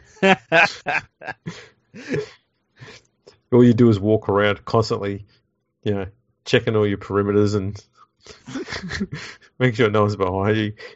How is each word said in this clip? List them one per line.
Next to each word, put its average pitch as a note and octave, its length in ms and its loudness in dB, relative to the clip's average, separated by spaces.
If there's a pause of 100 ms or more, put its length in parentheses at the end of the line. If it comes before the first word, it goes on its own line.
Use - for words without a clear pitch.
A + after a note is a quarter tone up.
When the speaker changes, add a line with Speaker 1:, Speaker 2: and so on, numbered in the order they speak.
(220)
Speaker 1:
<laughs> - 0 -
Speaker 2:
<laughs> - 1700 -4 (1600)
Speaker 1:
All B2 120 8
you A#2+ 80 6
do A#2 160 6
is G#2 120 2
walk G#2+ 280 0
around G2+ 360 0
constantly, G2+ 640 -2 (560)
you G#2 120 -2
know, G2 120 -6 (380)
checking A#2 300 0
all G#2+ 120 2
your G2+ 120 -4
perimeters G2+ 560 0
and G2 280 -6 (640)
<laughs> - 680 -10 (460)
making B2+ 180 0
sure A2+ 140 2
no G#2+ 120 2
one's G#2 140 0
behind F#2+ 400 0
you. A2 80 -2
You're G#2 100 -8 (220)